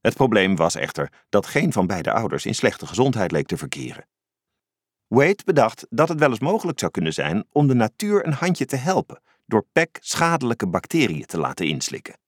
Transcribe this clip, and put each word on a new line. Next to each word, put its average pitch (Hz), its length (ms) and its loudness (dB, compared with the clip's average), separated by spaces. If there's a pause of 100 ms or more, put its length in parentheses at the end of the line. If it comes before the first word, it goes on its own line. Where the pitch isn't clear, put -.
Het 123 140 0
probleem 101 420 4
was 82 180 2
echter - 380 -6 (160)
dat 101 180 0
geen - 260 0
van 95 140 0
beide 92 260 -2
ouders 92 340 -2
in - 80 -4
slechte - 320 -2
gezondheid 104 460 0
leek 78 140 0
te - 100 -6
verkeren. 67 500 -12 (1000)
Wade 139 380 4
bedacht 135 460 2
dat 151 180 2
het 165 100 -4
wel 147 120 6
eens 113 80 -2
mogelijk 175 400 -2
zou 87 120 -2
kunnen 80 220 -2
zijn 82 400 -2
om 147 140 4
de 131 80 4
natuur 196 520 0
een 160 60 -2
handje 165 340 -2
te 139 100 -4
helpen 170 460 -2 (240)
door 110 260 0
Peck - 280 0
schadelijke 143 680 0
bacteriën 90 600 -2
te - 120 -6
laten 78 280 -4
inslikken. - 600 -6